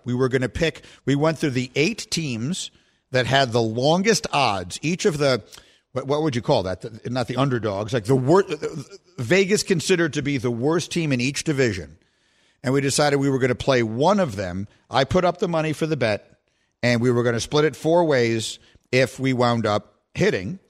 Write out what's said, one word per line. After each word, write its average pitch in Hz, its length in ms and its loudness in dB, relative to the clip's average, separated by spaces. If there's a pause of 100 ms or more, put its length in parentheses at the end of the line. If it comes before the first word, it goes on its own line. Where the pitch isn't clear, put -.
We 123 100 -4
were 131 140 2
gonna 127 200 0
pick, - 360 -4 (200)
we 139 120 2
went 156 220 0
through 151 120 0
the 127 240 -2
eight 175 340 0
teams 139 640 -6 (400)
that 127 160 0
had 135 240 2
the 117 120 0
longest 151 720 0
odds, 98 480 -2
each 170 260 -2
of 151 120 -2
the, 131 240 0 (480)
what, 135 160 -8
what 147 160 -2
would 143 140 -2
you 113 60 -6
call 123 220 2
that? 92 180 -6
The, 110 280 -12
not 123 160 -4
the 120 100 -8
underdogs, 110 560 -2
like 113 120 -2
the 127 100 2
wor-, 147 300 4 (760)
Vegas 185 440 2
considered 170 500 0
to 143 100 -4
be 143 140 -2
the 127 140 -2
worst 143 420 -2
team 160 200 -2
in 123 100 0
each 139 200 -4
division. 104 540 -2 (640)
And 131 120 0
we 143 80 2
decided 143 340 2
we 139 140 2
were 135 80 2
gonna 123 160 2
play 127 280 2
one 143 380 2
of 127 160 -2
them. 95 320 -6 (220)
I 127 140 2
put 180 200 2
up 170 140 0
the 190 100 -2
money 156 240 -2
for 160 140 -4
the 156 100 -2
bet, 110 420 -2 (440)
and 120 180 2
we 123 100 2
were 120 120 2
gonna 117 180 0
split 151 240 0
it 151 100 2
four 170 300 2
ways 117 540 0 (340)
if 127 260 2
we 131 140 0
wound 120 340 2
up 104 280 -2 (200)
hitting 147 440 -2 (120)